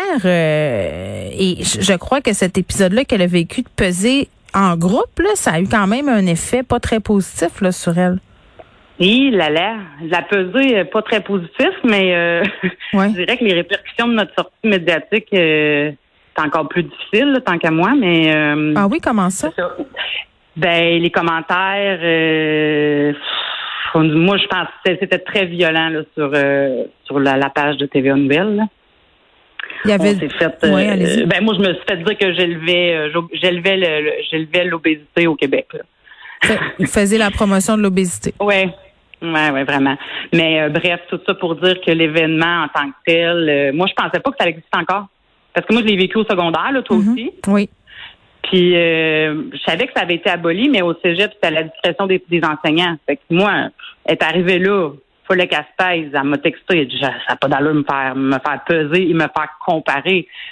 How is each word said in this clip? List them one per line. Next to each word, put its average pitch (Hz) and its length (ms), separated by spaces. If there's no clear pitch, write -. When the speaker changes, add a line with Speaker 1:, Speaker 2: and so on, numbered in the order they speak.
Speaker 1:
euh, 107 1080
et 175 300
je, 202 180
je 196 120
crois 254 280
que 226 120
cet 196 260
épisode-là 196 460
qu'elle 202 180
a 175 60
vécu 175 340
de - 140
peser 208 500
en 190 220
groupe, 202 440
là, 359 160
ça 220 160
a 165 80
eu 190 80
quand 208 180
même 262 220
un 208 180
effet 208 380
pas 240 160
très - 180
positif, 214 640
là, 185 100
sur 175 260
elle. 180 220
Speaker 2:
Oui, 247 320
là, 175 200
là, 185 260
la 170 200
pesée, 208 560
euh, 175 80
pas 214 160
très 214 180
positif, 196 500
mais, 196 280
euh, 170 300
<laughs> - 240
Speaker 1:
Ouais. 202 180
Speaker 2:
je 185 140
dirais 220 120
que 240 80
les 190 100
répercussions 196 540
de 233 60
notre 214 200
sortie - 300
médiatique, 185 680
euh, 151 600
c'est 156 80
encore 147 240
plus 175 140
difficile, 214 520
là, 254 60
tant 180 180
qu'à 165 120
moi, 175 260
mais, 165 380
euh, 151 400
Speaker 1:
Ah 196 140
oui, 285 120
comment 202 300
ça ? 294 240
Speaker 2:
c'est - 80
ça. - 140
Ben, 170 460
les 170 80
commentaires, 185 920
euh, 156 1120
pff, - 920
moi, 165 320
je 202 100
pense 185 220
que - 40
c'était, 180 160
c'était 185 180
très 190 280
violent, 160 420
là, 156 140
sur, 147 160
euh, 139 520
sur 139 120
la, 135 180
la 135 140
page 147 260
de 139 100
T 139 140
V 135 100
A 135 40
Nouvelles, 151 440
là. 220 40
Speaker 1:
Il 202 60
y 208 40
avait 202 200
Speaker 2:
On 190 60
s'est 151 80
fait, - 340
Speaker 1:
Ouais, 190 260
Speaker 2:
euh, 208 40
Speaker 1:
allez-y. 175 340
Speaker 2:
ben, 180 160
moi, 220 120
je 175 40
me 185 160
suis - 140
fait 202 80
dire 185 200
que 190 180
j'élevais, 175 600
euh, 151 180
j'o-, 170 200
j'élevais 175 440
le, 156 280
le, 151 80
j'élevais 160 340
l'obésité 165 640
au 160 80
Québec, 135 380
là. - 80
Speaker 1:
Fait, 220 140
vous 185 80
faisiez 208 320
la 208 140
promotion 202 440
de 214 60
l'obésité. 185 560
Speaker 2:
Ouais. 190 340
Ouais, 156 280
ouais, 139 140
vraiment. 139 320
Mais, 160 280
euh, 151 80
bref, 170 320
tout 175 160
ça 196 80
pour 165 220
dire 180 240
que 175 100
l'événement 165 720
en 147 60
tant 143 220
que - 40
tel, 170 440
euh, 143 240
moi, 180 160
je - 60
pensais 175 260
pas 277 100
que - 80
ça 190 80
existait 165 320
encore. 190 280
Parce - 140
que 220 60
moi, 233 100
je 214 60
l'ai 208 80
vécu 185 200
au 214 80
secondaire, 180 460
là, 262 120
toi - 140
Speaker 1:
Mhm. 214 160
Speaker 2:
aussi. 254 200
Speaker 1:
Oui. 202 200
Speaker 2:
Puis, 180 260
euh, 160 680
je 139 120
savais 180 200
que - 100
ça 202 60
avait 175 140
été 175 120
aboli, 175 400
mais 220 140
au 170 200
cégep, 190 300
c'était - 140
à 165 40
la 156 120
discrétion 175 440
des, 185 220
des 165 160
enseignants. 175 500
Fait 143 100
que - 140
moi, 170 400
elle - 80
est 160 100
arrivée 175 360
là, 185 320
fallait 180 220
qu'elle 151 120
se - 220
taise, 165 300
elle 139 120
m'a 143 120
texté, 165 440
elle 131 80
dit, « 123 120
Ça 135 100
n'a 123 60
pas 135 120
d'allure 147 240
de 151 60
me 143 60
faire, 135 300
me 135 180
faire 135 340
peser 165 420
et 165 60
me 165 60
faire 151 280
comparer. » 165 640